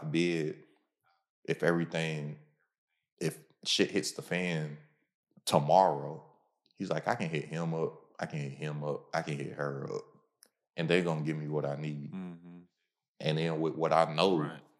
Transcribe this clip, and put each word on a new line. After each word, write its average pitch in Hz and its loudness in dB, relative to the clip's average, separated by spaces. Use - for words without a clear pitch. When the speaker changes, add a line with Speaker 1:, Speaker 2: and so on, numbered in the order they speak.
Speaker 1:
forbid, 80 0
if - -4
everything, 80 0
if - -2
shit - 2
hits - 0
the - -10
fan 80 -2
tomorrow," 78 4
he's 95 -4
like, 80 -2
"I 113 4
can 92 -2
hit 73 -2
him 82 -2
up, - -2
I 90 -4
can 80 -6
hit 69 -6
him 73 -6
up, - -6
I 82 0
can 76 -4
hit 71 -8
her 71 -6
up, - -8
and 82 -2
they're 87 6
gonna 80 0
give 78 -2
me 76 -6
what 76 -2
I 71 -4
need." 73 -6
Speaker 2:
Mm-hmm. 87 -12
Speaker 1:
And 78 0
then 80 0
with 78 0
what 78 2
I 80 6
know, 87 4
Speaker 2:
Right. 73 -2